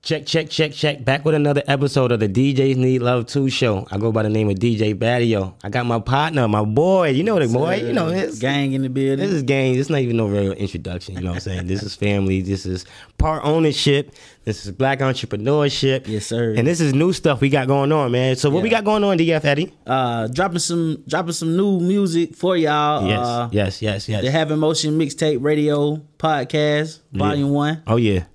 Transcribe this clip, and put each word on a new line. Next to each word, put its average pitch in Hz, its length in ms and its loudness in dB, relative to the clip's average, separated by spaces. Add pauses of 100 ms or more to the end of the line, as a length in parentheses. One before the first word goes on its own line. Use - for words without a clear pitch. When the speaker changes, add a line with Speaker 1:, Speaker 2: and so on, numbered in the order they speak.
Speaker 1:
Check, 151 220 -4
check, 156 240 -2
check, 151 240 -2
check. 147 280 -2
Back 135 220 0
with 160 100 2
another 147 320 2
episode 135 460 2
of 110 80 0
the 107 80 2
D 131 240 2
Js 135 240 2
Need 127 240 2
Love 120 240 0
too 135 240 0
show. 110 420 0
I 98 60 -6
go 110 160 0
by 107 100 2
the 107 60 0
name 107 220 2
of 98 80 0
D 117 180 2
J 107 180 0
Badio. 113 600 0 (100)
I 101 60 -8
got 120 160 -2
my 117 120 0
partner, 135 480 0
my 104 160 2
boy. 160 460 2
You 135 140 2
know 208 160 0
the 143 80 2
Speaker 2:
Yes, 113 80 0
Speaker 1:
boy. 165 240 0
Speaker 2:
sir. 226 80 -4
Speaker 1:
You 233 80 -2
know 170 160 0
this. 180 280 -4
Speaker 2:
Gang 135 360 -2
in 135 80 -2
the 131 80 -4
building. 135 340 0
Speaker 1:
This 202 100 0
is 147 80 0
gang. 131 300 2
This 135 140 0
is - 40 -6
not 147 100 2
even 117 180 0
no 110 80 0
real 101 260 0
introduction. 90 600 -8
You 90 80 -10
know 92 80 -4
what 87 60 -4
I'm 90 40 -6
saying? 90 280 -8
This 95 140 -4
is 104 120 -10
family. 98 480 0
This 92 240 -4
is 92 180 -6 (320)
part 156 300 0
ownership. 147 680 2 (320)
This 107 220 -6
is 98 60 -10
black 131 260 -2
entrepreneurship. 135 1080 0
Speaker 2:
Yes, 107 200 -4
sir. 117 280 -2
Speaker 1:
And 117 120 2
this 165 160 2
is 143 100 2
new 160 220 2
stuff 139 260 0
we 139 80 2
got 135 180 2
going 139 240 2
on, 139 220 2
man. 127 240 2
So 143 140 0
what 175 120 0
we 220 60 0
Speaker 2:
Yeah. 220 120 2
Speaker 1:
got 208 40 -8
going 214 200 2
on, 196 120 2
D 165 160 2
F 156 140 0
Eddie? 147 260 0 (140)
Speaker 2:
Uh, 120 420 0
dropping 170 300 -2
some, 165 500 -2
dropping 165 240 -2
some 165 240 -2
new 190 240 2
music 175 560 0
for 180 220 0
y'all. 147 500 0
Speaker 1:
Yes, 107 180 2
Speaker 2:
Uh, 120 260 -2
Speaker 1:
yes, 98 280 -2
yes, 104 260 -4
yes. 104 160 -4
Speaker 2:
the 131 80 0
Have 156 200 0
Emotion 156 480 0
Mixtape 151 420 0
Radio 147 600 0 (160)
Podcast, 151 800 0 (120)
Speaker 1:
Yeah. - 100 -8
Speaker 2:
Volume 143 320 0
One. 151 340 -2
Speaker 1:
Oh, 113 100 2
yeah. 104 280 2 (100)